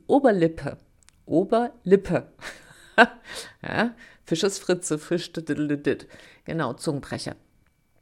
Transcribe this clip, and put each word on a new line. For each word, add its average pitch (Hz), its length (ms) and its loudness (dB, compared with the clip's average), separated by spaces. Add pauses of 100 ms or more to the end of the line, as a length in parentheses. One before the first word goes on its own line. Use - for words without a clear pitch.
Oberlippe. 180 720 2 (500)
Oberlippe. 196 1080 2 (640)
<laughs> - 100 8 (560)
Ja, 233 320 -2 (300)
Fischesfritze, 175 720 -2
Fisch, 160 340 -4
dit, 160 160 -8
dit, 147 220 -2
dit, 147 160 -4
dit. - 220 -2 (360)
Genau, 151 300 -4
Zungenbrecher. - 600 -8 (680)